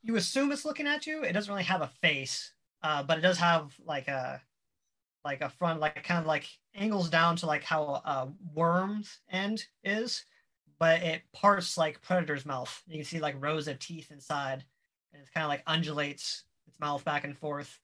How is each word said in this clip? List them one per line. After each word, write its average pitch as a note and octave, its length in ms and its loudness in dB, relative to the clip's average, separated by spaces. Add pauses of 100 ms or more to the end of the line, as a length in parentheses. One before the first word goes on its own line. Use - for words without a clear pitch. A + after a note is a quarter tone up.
you A3+ 120 0
assume C4+ 360 2
it's C#4+ 120 -4
looking D4 220 -4
at D4+ 220 0
you. D#4 160 -4
It F3+ 100 -2
doesn't G3+ 180 -2
really G3 120 -2
have F3+ 180 2
a C#3 60 -2
face, - 680 -2 (300)
uh, D3+ 180 0
but D#3 160 2
it D#3 40 -2
does F3+ 180 4
have, E3 340 4 (100)
like, C#3+ 240 -4
a, C3 320 -4 (880)
like, C#3 160 -4
a C#3 80 -2
front, E3 300 0
like, D3+ 240 -2
kind F3 160 2
of, D#3+ 80 -2
like, D3+ 180 2 (300)
angles G3+ 340 0
down E3 280 6
to, E3+ 100 -2
like, D3+ 160 0
how D3+ 320 0 (100)
a C3+ 240 -2 (240)
worm's F#3 640 0 (140)
end G3+ 340 -2 (180)
is, A3 400 -2 (540)
but E3 240 6
it E3 220 -2 (100)
parts G3 460 4
like D#3 240 0
Predator's D3+ 420 0
mouth. C3 400 -6
You E3 120 -12
can D3+ 80 -8
see, E3+ 140 -6
like, C#3+ 220 -4
rows D3+ 260 -2
of C#3 120 -6
teeth D#3+ 320 -12
inside, C3+ 520 -4 (480)
and D3 120 -20
it's - 80 -20
kinda, D#3+ 160 -2
like, C#3+ 180 -2
undulates D3+ 800 -2 (240)
its - 120 -20
mouth C#3+ 240 -2
back D3 200 0
and C#3+ 120 -8
forth. C#3+ 480 -8